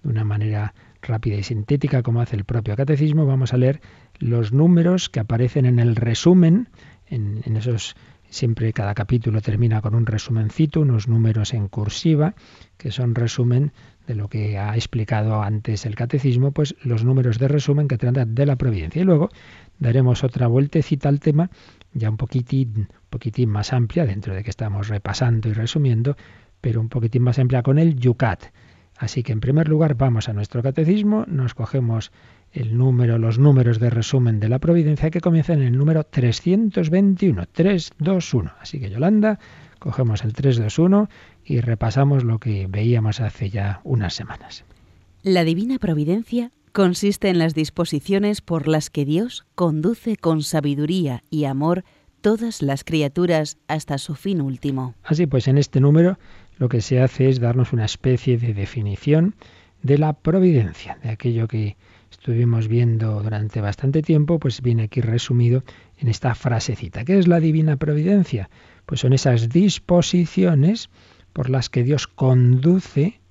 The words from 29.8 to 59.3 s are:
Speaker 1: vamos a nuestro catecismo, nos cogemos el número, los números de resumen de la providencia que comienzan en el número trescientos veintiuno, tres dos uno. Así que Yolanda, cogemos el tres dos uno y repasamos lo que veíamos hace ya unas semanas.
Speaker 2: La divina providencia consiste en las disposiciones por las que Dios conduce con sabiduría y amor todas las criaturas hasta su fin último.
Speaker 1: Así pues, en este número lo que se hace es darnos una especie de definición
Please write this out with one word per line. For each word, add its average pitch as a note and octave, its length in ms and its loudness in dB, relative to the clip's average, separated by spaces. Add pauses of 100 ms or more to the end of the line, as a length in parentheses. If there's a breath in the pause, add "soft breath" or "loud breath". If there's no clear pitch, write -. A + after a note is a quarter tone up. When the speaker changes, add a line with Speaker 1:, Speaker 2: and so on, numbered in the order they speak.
Speaker 1:
vamos A#2 320 0
a A2+ 40 -6
nuestro G#2 300 -6
catecismo, G3+ 680 0
nos C3 260 -4
cogemos A#2 560 -4 (400 soft breath)
el A#2 260 -4
número, A#2+ 420 2
los A2+ 200 0
números B2+ 400 6
de A#2+ 100 2
resumen A#2 520 0
de G#2+ 80 -2
la B2 100 0
providencia D#3 520 2
que E3+ 100 -4
comienzan E3 400 2
en C3 80 2
el B2 100 2
número D#3 260 2
trescientos F3 840 0
veintiuno, F3+ 600 2
tres F3+ 480 0
dos E3+ 360 -2
uno. F2 260 0
Así - 180 -12
que G2+ 120 -8
Yolanda, G#3 480 2 (400 loud breath)
cogemos A2+ 440 -2
el A2 120 -4
tres C3+ 240 2
dos G#2+ 200 -2
uno G3 300 4 (360 loud breath)
y C3+ 160 -2
repasamos A#2+ 600 0
lo A2+ 160 0
que G2 300 -4
veíamos G#2+ 520 0
hace G#2+ 300 -4
ya G2 320 -4
unas G#2+ 320 -2
semanas. - 500 -14 (580 soft breath)
Speaker 2:
La F3+ 200 2
divina G3 360 -2
providencia G3+ 760 -2 (180)
consiste G3 600 0
en F3 80 2
las E3 160 0
disposiciones F3+ 840 -2
por E3+ 280 -4
las D#3 220 0
que D3 140 -2
Dios F3 420 -4 (100)
conduce F3 600 -2
con D#3+ 260 0
sabiduría D3 880 -2
y D3+ 160 -2
amor D3+ 360 0 (380 soft breath)
todas A3 420 -2
las C#3 220 -2
criaturas D#3+ 840 -2
hasta D3+ 320 -6
su D3 160 -8
fin F#3 260 -4
último. C3 640 -6
Speaker 1:
Así D#3+ 240 0
pues, C3+ 220 0
en C3+ 100 4
este C3+ 220 2
número D#3+ 400 4 (380 soft breath)
lo B2+ 100 0
que A#2 120 0
se B2+ 200 0
hace C3 280 2
es C3 120 2
darnos A#2+ 320 0
una A2+ 140 0
especie B2+ 520 0
de A#2 160 -2
definición A2+ 800 0 (480 soft breath)